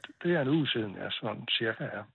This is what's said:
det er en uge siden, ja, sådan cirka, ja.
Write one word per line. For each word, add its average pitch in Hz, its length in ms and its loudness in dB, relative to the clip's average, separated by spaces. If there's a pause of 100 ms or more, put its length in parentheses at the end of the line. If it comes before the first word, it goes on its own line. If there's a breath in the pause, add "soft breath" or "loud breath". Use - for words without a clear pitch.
(240)
det 175 120 4
er 151 60 2
en 127 60 2
uge 147 200 4
siden, 107 280 -2
ja, 95 140 -6 (120)
sådan 123 260 -4 (100)
cirka, 113 260 0
ja. 127 180 -6 (140)